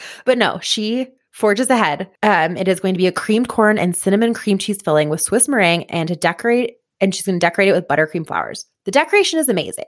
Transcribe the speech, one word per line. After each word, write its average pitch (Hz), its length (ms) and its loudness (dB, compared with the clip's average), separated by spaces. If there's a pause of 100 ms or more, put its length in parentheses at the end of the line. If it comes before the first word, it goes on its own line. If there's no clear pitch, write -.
(240)
But 254 140 2
no, 185 220 0
she 226 460 -4 (240)
forges 214 400 0
ahead. 190 400 0 (140)
Um, 175 320 2
it 185 100 -2
is 185 140 0
going 190 140 -2
to 175 40 -4
be 185 80 2
a 180 60 0
creamed 220 340 -2
corn 214 320 2
and 180 180 0
cinnamon 220 380 2
cream 202 240 0
cheese 202 240 -6
filling 151 260 2
with 156 120 -2
Swiss 277 260 2
meringue 180 380 2
and 165 240 -4
to 170 80 -2
decorate, 233 640 0 (220)
and 196 140 2
she's - 100 -6
gonna 185 140 0
decorate 175 300 2
it 196 60 4
with 180 120 -2
buttercream 156 400 -2
flowers. - 400 -8 (200)
The 196 40 -8
decoration 320 480 2
is 311 100 0
amazing. 165 400 -4